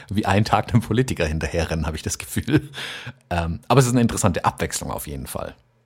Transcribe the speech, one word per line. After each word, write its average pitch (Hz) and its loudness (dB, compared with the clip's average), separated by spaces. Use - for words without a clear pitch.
wie 104 0
einen 104 4
Tag - 2
einem 110 4
Politiker 107 0
hinterherrennen, 80 -2
habe 80 -4
ich - -10
das - -4
Gefühl. - 0
Ähm, 85 -2
aber 123 8
es 127 6
ist 120 0
eine 123 4
interessante 110 2
Abwechslung - -2
auf - -6
jeden 69 -8
Fall, - -10